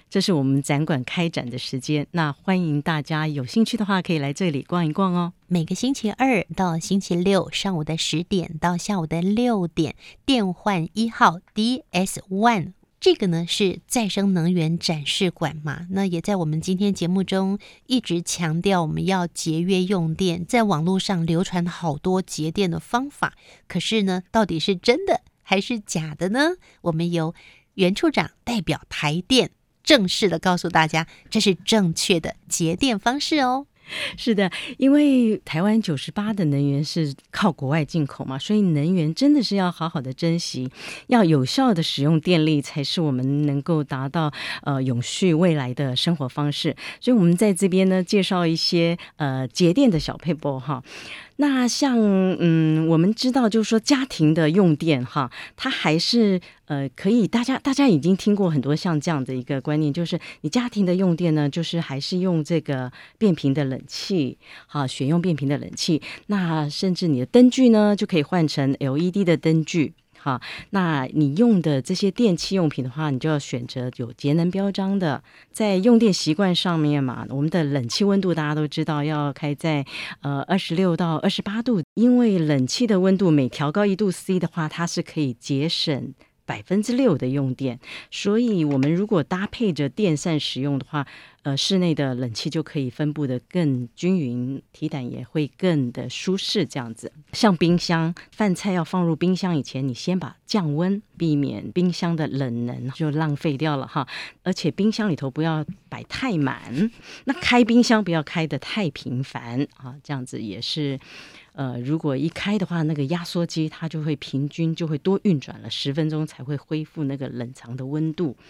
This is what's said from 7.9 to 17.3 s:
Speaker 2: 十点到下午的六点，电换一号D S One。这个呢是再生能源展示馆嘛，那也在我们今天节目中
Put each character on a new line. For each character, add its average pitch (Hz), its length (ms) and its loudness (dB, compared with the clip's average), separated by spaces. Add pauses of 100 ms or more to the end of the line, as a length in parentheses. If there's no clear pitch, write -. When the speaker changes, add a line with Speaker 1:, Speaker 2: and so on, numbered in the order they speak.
Speaker 2:
十 156 240 -2
点 170 380 -4
到 175 160 0
下 190 240 -4
午 160 80 -4
的 165 120 -2
六 208 460 2
点， 160 300 -2 (280)
电 208 300 2
换 180 380 -2
一 226 180 -2
号 185 300 2 (120)
D 233 380 -2
S 185 400 -2
One。 196 440 0 (260)
这 370 160 4
个 208 100 0
呢 170 220 0
是 - 400 0
再 220 200 0
生 196 240 2
能 175 200 2
源 165 260 2
展 151 260 -4
示 - 280 0
馆 156 320 -6
嘛， 160 260 -8
那 196 160 0
也 170 140 -2
在 202 160 -2
我 175 80 -2
们 156 160 -2
今 185 180 -2
天 202 160 2
节 170 140 -2
目 185 160 2
中 190 340 -2 (300)